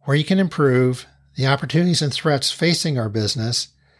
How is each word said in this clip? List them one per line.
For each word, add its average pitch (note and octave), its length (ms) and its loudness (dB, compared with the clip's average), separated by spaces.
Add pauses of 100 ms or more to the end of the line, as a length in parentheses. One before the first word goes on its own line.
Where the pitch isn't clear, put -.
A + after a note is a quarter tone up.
where C#3+ 140 0
you D3+ 80 0
can F#3+ 140 2
improve, B2+ 680 2 (280)
the C3+ 120 -2
opportunities D#3 560 0
and C#3 100 -2
threats - 400 -2
facing D#3+ 440 0
our A2+ 120 -2
business, A2 600 -4 (320)